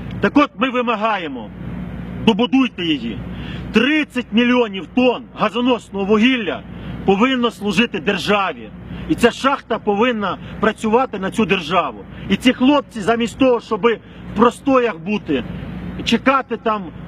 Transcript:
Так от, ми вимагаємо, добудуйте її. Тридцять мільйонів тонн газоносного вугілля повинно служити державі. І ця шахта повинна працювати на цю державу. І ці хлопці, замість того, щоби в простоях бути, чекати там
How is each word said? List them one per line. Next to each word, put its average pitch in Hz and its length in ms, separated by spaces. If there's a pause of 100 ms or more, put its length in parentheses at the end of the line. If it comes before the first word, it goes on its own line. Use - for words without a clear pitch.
(220)
Так 202 160
от, 285 200
ми 254 120
вимагаємо, 208 800 (760)
добудуйте 226 600
її. 117 340 (520)
Тридцять 277 600
мільйонів 226 640
тонн 240 280 (120)
газоносного 202 720
вугілля 208 580 (420)
повинно 240 460
служити 202 480
державі. 175 720 (400)
І 156 60
ця 220 160
шахта 254 480
повинна 208 580 (220)
працювати 220 600
на 185 120
цю 220 140
державу. 156 600 (240)
І 196 60
ці 247 180
хлопці, 254 480
замість 226 360
того, 247 220
щоби 214 400 (340)
в - 40
простоях 240 600
бути, 160 460 (600)
чекати 240 540
там 214 260 (240)